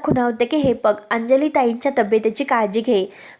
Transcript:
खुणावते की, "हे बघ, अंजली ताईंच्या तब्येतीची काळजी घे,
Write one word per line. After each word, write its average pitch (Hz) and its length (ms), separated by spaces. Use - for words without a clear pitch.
खुणावते 240 420
की, 311 120
"हे 254 160
बघ, 214 120
अंजली 254 380
ताईंच्या 254 480
तब्येतीची 220 460
काळजी 220 380
घे, 214 240